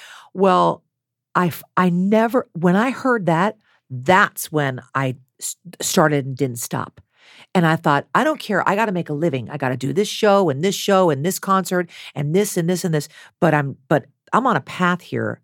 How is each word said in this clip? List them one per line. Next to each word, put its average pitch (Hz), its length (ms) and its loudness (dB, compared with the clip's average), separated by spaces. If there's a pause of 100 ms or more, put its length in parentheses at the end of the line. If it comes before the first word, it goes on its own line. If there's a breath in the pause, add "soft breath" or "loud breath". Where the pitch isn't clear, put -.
(320 loud breath)
Well, 180 500 2 (520)
I 180 140 0
f-, - 140 -8 (140)
I 180 140 2
never, 214 640 0
when 175 220 2
I 240 160 2
heard 233 340 -2
that, 175 320 0 (320)
that's 175 600 0
when 139 300 -2 (140)
I 135 220 -2 (240)
s-, - 160 -10 (260)
started 151 440 2
and 135 100 -8
didn't 123 240 -4
stop. - 400 -8 (540 soft breath)
And 170 120 4
I 160 100 4
thought, 143 380 0
"I 220 100 2
don't 311 160 -2
care. 190 280 -2
I 185 60 2
gotta 220 180 -2
make 170 160 -4
a 151 60 -6
living. 135 360 -2
I 147 80 -8
gotta 131 180 -2
do 135 160 -4
this 208 160 0
show 202 420 4
and 135 140 -4
this 196 100 0
show 190 360 2
and 139 140 -2
this 185 140 -2
concert 185 500 -2 (260 loud breath)
and 147 200 -2
this 202 220 0
and 170 120 0
this 180 160 -2
and 170 100 -2
this. 147 140 -2 (320 loud breath)
But 160 140 4
I'm, 143 220 -2 (120)
but 147 180 2 (260)
I'm 233 140 2
on 214 100 2
a - 40 -2
path 175 420 -2
here, 113 420 -6